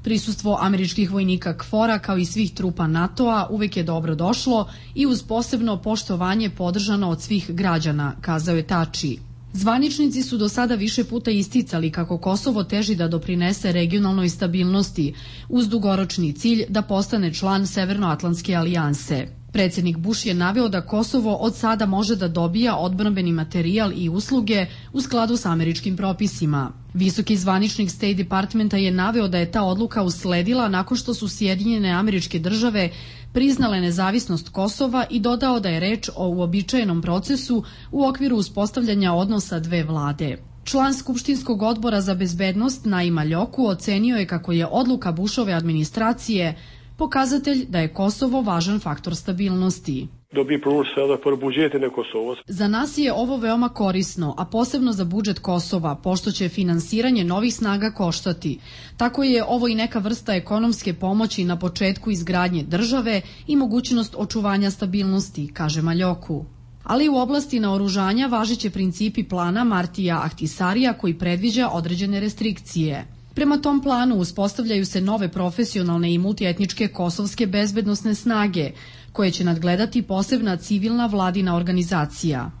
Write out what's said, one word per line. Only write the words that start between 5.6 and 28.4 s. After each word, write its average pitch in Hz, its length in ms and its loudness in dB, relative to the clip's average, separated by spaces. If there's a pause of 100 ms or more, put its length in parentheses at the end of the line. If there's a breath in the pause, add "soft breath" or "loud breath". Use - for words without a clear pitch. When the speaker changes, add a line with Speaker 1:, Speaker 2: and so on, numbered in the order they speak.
Speaker 1:
poštovanje 208 680 0
podržano 196 600 0
od 160 120 -2
svih 196 300 -2
građana, 160 720 0
kazao 165 340 0
je 160 120 0
Tači. 160 500 -2 (360)
Zvaničnici 254 680 2
su 247 140 -2
do 208 120 2
sada 240 260 0
više 214 280 0
puta 233 280 -2
isticali 185 600 0
kako 170 260 -2
Kosovo 202 460 0
teži 202 320 0
da 170 120 0
doprinese 175 640 0
regionalnoj 185 580 2
stabilnosti, 180 840 0 (360 loud breath)
uz 247 200 2
dugoročni 190 640 0
cilj 226 360 2
da 208 120 2
postane 196 520 0
član 196 340 0
Severnoatlantske 180 880 0
alijanse. 160 840 -2 (140)
Predsjednik 180 440 2
Bush 202 280 -2
je 196 80 0
naveo 202 360 2
da 185 120 0
Kosovo 214 540 0
od 226 200 0
sada 220 300 2
može 202 300 2
da 185 120 -2
dobija 170 480 2
odbrambeni 185 560 0
materijal 170 640 0
i 170 140 0
usluge 208 560 0 (280 loud breath)
u 269 80 -2
skladu 233 360 0
s 233 80 -4
američkim 165 520 0
propisima. 160 720 0 (220)
Visoki 190 440 2
zvaničnik 190 520 2
State 202 240 -2
Departmenta 196 640 0